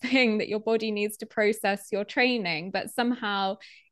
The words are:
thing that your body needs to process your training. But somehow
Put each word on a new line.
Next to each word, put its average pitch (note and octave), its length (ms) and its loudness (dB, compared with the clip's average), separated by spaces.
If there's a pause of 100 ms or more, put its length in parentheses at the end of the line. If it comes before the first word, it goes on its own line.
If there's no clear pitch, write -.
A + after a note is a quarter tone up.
thing B3 360 4
that - 120 -2
your G#3+ 100 -2
body A3 320 0
needs G#3 260 -2
to - 80 -12
process G#3 680 0
your G3+ 140 0
training. G3+ 680 0
But - 200 -4
somehow G3+ 680 0 (340)